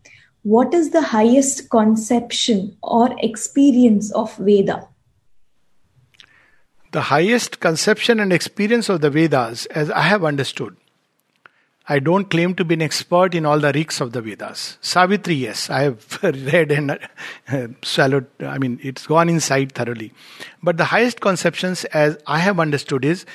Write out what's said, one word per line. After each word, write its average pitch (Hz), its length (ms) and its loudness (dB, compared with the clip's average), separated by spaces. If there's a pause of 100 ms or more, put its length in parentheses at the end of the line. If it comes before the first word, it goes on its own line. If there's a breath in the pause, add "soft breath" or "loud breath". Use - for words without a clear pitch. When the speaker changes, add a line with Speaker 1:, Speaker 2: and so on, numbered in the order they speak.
(420 soft breath)
Speaker 1:
What 226 320 2
is 339 160 2
the 320 120 2
highest 240 680 2
conception 220 1120 0
or 240 380 2
experience 240 920 2
of - 260 -4
Veda? 196 500 2 (2000 soft breath)
Speaker 2:
The 156 100 -2
highest 180 580 0
conception 208 600 2
and 196 140 0
experience 208 560 0
of 175 120 0
the 147 100 2
Vedas, 135 560 0
as 151 240 -4
I - 100 0
have 180 220 2
understood, 139 520 -4 (1160 soft breath)
I 143 60 2
don't 180 320 0
claim 170 260 0
to 185 80 -2
be 165 120 -2
an 160 80 -2
expert 175 500 0
in 160 140 0
all 151 120 4
the 147 120 2
riks 156 280 -2
of 127 120 -6
the 120 100 -6
Vedas. - 580 -12
Savitri, 185 540 0
yes, 127 380 -6
I 135 100 0
have 131 380 -4
<laughs> - 40 -8
read 151 480 0
and, 143 280 -2 (520 loud breath)
uh, 123 160 -4 (140)
swallowed, 139 460 0 (120)
I 139 200 -8
mean, 127 240 -4
it's 135 240 -12
gone 165 200 2
inside 139 440 0
thoroughly. 113 420 -8 (480 loud breath)
But 170 160 0
the 165 80 0
highest 226 340 0
conceptions, 180 680 -2
as 151 300 0 (120)
I 147 100 -2
have 180 220 2
understood, 143 440 -2
is 170 320 -2